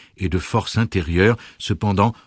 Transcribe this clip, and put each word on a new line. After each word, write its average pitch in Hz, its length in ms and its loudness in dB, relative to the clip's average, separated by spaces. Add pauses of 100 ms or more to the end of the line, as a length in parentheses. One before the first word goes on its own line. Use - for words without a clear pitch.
(160)
et 92 120 -4
de 90 100 -2
force - 400 -2
intérieure, 95 580 2 (220)
cependant, 104 560 0 (120)